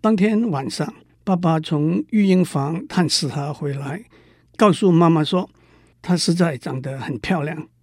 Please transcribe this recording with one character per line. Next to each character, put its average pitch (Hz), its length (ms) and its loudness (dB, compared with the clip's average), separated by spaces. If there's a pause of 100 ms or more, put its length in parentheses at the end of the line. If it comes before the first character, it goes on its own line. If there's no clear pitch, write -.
当 220 140 2
天 214 360 2
晚 135 180 -4
上， - 240 -6 (300)
爸 190 100 0
爸 170 280 2
从 160 480 -2
育 208 160 2
婴 185 180 4
房 160 440 -4
探 175 200 0
视 - 220 -2
他 143 240 -6
回 143 200 -8
来， 143 300 -10 (540)
告 208 160 6
诉 190 180 2
妈 165 180 6
妈 160 140 4
说 185 260 -2 (520)
：“她 180 160 0
实 170 160 0
在 170 240 0
长 131 240 -8
得 135 180 -8
很 127 200 -8
漂 170 240 -2
亮。” 156 260 -10 (140)